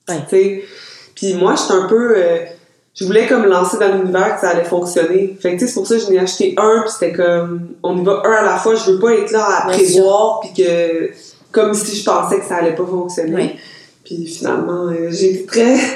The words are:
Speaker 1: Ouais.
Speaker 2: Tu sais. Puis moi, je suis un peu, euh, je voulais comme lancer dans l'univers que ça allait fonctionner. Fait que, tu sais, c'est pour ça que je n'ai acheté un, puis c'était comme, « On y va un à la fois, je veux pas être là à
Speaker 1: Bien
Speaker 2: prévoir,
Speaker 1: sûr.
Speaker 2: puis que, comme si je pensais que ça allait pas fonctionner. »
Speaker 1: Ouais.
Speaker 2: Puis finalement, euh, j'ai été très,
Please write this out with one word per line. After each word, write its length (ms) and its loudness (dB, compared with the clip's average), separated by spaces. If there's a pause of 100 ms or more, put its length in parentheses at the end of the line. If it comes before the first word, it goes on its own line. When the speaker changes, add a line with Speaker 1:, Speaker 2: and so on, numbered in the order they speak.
(100)
Speaker 1:
Ouais. 60 -4 (120)
Speaker 2:
Tu 80 0
sais. 260 2 (520)
Puis 180 -4
moi, 220 2
je 80 -2
suis 100 0
un 160 2
peu, 260 2
euh, 260 2 (540)
je 120 -6
voulais 200 4
comme 200 2
lancer 320 2
dans 180 2
l'univers 380 0
que 80 -6
ça 80 2
allait 140 0
fonctionner. 760 0
Fait 140 -2
que, 60 -6
tu 0 -
sais, 80 0
c'est 120 -8
pour 60 -6
ça 80 0
que 80 0
je 80 -4
n'ai 80 4
acheté 400 0
un, 240 4
puis 100 -6
c'était 220 -2
comme, « 540 -2 (140)
On 140 -2
y 80 -2
va 220 2
un 60 4
à 100 2
la 160 0
fois, 160 2
je 160 0
veux 80 2
pas 160 2
être 160 0
là 160 2 (160)
à 60 -4
Speaker 1:
Bien 100 0
Speaker 2:
prévoir, 640 4
Speaker 1:
sûr. 100 -14
Speaker 2:
puis 100 0
que, 480 0 (420)
comme 220 2
si 220 -6
je 80 -8
pensais 360 0
que 60 -8
ça 100 -6
allait 180 0
pas 100 -4
fonctionner. » 500 -4
Speaker 1:
Ouais. 220 -4 (480)
Speaker 2:
Puis 220 -10
finalement, 600 -4
euh, 220 -4
j'ai 260 0
été 100 -10
très, 300 4 (200)